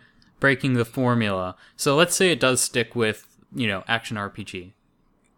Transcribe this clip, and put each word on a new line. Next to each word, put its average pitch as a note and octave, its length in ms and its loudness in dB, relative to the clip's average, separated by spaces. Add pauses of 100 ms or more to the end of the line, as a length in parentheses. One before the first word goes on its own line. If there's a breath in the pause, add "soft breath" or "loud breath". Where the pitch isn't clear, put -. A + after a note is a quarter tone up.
(400 soft breath)
breaking C3+ 340 2
the A#2+ 100 2
formula, G#2+ 720 0 (220 soft breath)
so C#3+ 180 0
let's E3+ 220 4
say F#3 160 4
it B2 80 -2
does C3 200 2
stick - 360 -2
with, A2 320 -2 (260)
you A#2+ 140 -2
know, G2 180 -4
action A2+ 300 -4
R G2+ 120 -6
P G#2 140 -14
G. F#2 320 -14 (640)